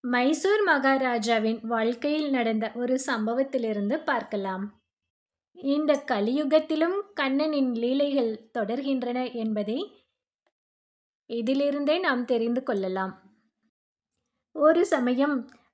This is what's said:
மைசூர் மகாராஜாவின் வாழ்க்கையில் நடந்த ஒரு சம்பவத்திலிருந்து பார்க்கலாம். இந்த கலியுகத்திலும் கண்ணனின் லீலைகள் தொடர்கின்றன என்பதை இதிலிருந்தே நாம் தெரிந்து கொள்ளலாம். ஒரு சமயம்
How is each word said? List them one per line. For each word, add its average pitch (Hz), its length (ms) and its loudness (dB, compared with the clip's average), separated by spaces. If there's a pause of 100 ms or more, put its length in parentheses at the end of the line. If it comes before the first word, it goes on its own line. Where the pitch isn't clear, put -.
மைசூர் 311 600 2
மகாராஜாவின் 240 1000 2
வாழ்க்கையில் 240 640 0
நடந்த 226 360 0 (100)
ஒரு 247 240 0
சம்பவத்திலிருந்து 233 1000 -2
பார்க்கலாம். 202 640 -4 (920)
இந்த 294 340 0 (140)
கலியுகத்திலும் 302 920 2 (160)
கண்ணனின் 277 600 0
லீலைகள் 254 580 0 (200)
தொடர்கின்றன 240 680 -2 (140)
என்பதை 220 440 -2 (1500)
இதிலிருந்தே 277 720 0
நாம் 269 260 0
தெரிந்து 240 380 0
கொள்ளலாம். 190 500 -2 (1400)
ஒரு 320 300 6
சமயம் 269 500 2 (380)